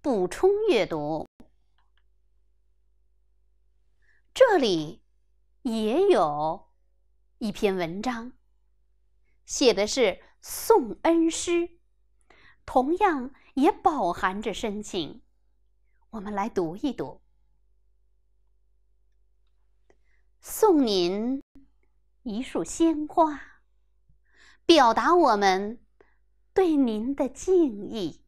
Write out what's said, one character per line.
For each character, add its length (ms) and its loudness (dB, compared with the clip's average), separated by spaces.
补 240 0
充 240 2
阅 180 2
读， 420 -6
这 240 6
里 460 -2
也 480 -2
有 600 0
一 160 -6
篇 240 -2
文 260 -6
章， 300 -8
写 300 2
的 120 0
是 360 -2
送 640 0
恩 280 2
诗， 480 -4
同 320 0
样 380 0
也 140 4
饱 400 0
含 300 -4
着 140 -6
深 280 -6
情。 400 -8
我 120 -12
们 120 -10
来 160 -4
读 280 -4
一 180 -4
读。 260 -10
送 460 2
您 560 -2
一 200 -8
束 220 -6
鲜 420 0
花， 540 -2
表 300 6
达 200 2
我 220 4
们 480 0
对 220 2
您 380 0
的 140 -4
敬 560 0
意。 440 -8